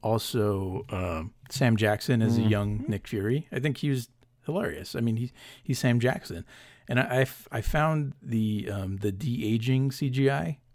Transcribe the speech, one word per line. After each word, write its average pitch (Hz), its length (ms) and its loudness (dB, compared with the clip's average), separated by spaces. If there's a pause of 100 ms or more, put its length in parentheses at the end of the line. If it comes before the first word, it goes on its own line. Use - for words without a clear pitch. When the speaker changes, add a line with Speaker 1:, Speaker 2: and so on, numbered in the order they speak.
Speaker 1:
also, 104 880 0
um, 90 440 -4 (160)
Sam 120 280 4
Jackson 110 440 2
as 117 160 4
a 110 40 4
Speaker 2:
Mm-hmm. 107 80 4
Speaker 1:
young 104 380 0
Nick 104 200 -4
Fury. 113 440 -2
I 170 80 -4
think 135 180 -2
he 147 120 -2
was 127 200 -2 (360)
hilarious. 151 500 -4
I - 40 -4
mean, 113 180 0
he, 123 140 -4 (320)
he's 127 160 -2
Sam 120 200 4
Jackson, - 460 -2 (420)
and 120 120 2
I, 131 40 4
I 123 180 0
f-, - 300 -4
I 110 100 -4
found 151 600 0
the, 110 500 0
um, 98 260 -4
the 104 140 -2
de-aging 120 800 0
C 139 180 -2
G 135 200 2
I 151 300 -2 (160)